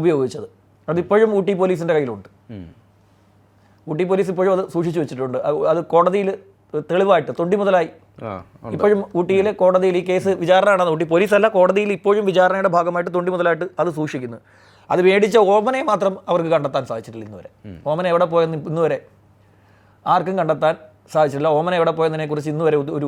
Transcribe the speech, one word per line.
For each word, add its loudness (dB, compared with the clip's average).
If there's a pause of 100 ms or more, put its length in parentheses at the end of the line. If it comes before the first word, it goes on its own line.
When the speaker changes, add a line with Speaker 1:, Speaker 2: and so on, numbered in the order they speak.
Speaker 1:
ഉപയോഗിച്ചത്. 0 (440)
അതിപ്പോഴും 2
ഊട്ടി 0
പോലീസിൻ്റെ 0
കയ്യിലുണ്ട്. -4 (260)
Speaker 2:
ഉം. -14 (1200)
Speaker 1:
ഊട്ടി -2
പോലീസ് 0
ഇപ്പോഴും 2
അത് 0 (100)
സൂക്ഷിച്ചു -2
വെച്ചിട്ടുണ്ട്. -6 (100)
അത്, 0 (160)
അത് 0 (140)
കോടതിയിൽ 2 (600)
തെളിവായിട്ട് 2
തൊണ്ടി 0
മുതലായി 2 (400)
Speaker 2:
ആ, -8 (340)
ഉണ്ട്. -8
Speaker 1:
ഇപ്പോഴും 2 (180)
ഊട്ടിയിലെ 0 (120)
കോടതിയിൽ 4
ഈ -4
കേസ് 0 (120)
വിചാരണ 4
നടന്നത്. 2
ഊട്ടി -2
പോലീസല്ല, 4 (100)
കോടതിയിൽ 4
ഇപ്പോഴും 2
വിചാരണയുടെ 2
ഭാഗമായിട്ട് -2
തൊണ്ടി -2
മുതലായിട്ട് 0 (160)
അത് -2
സൂക്ഷിക്കുന്നു. -8 (540)
അത് 2
മേടിച്ച 4 (180)
ഓമനയെ 0
മാത്രം 0 (160)
അവർക്ക് 0
കണ്ടെത്താൻ -2
സാധിച്ചിട്ടില്ല -12
ഇന്നുവരെ. -18 (180)
Speaker 2:
ഉം. -14 (140)
Speaker 1:
ഓമന -2
എവിടെ 2
പോയെന്ന് 0 (120)
ഇന്നുവരെ 0 (1160)
ആർക്കും -2
കണ്ടെത്താൻ 0 (380)
സാധിച്ചിട്ടില്ല. 0
ഓമന -2
എവിടെ 2
പോയതിനെക്കുറിച്ച് -4
ഇന്നുവരെ 0
ഒരു, -8
ഒരു -4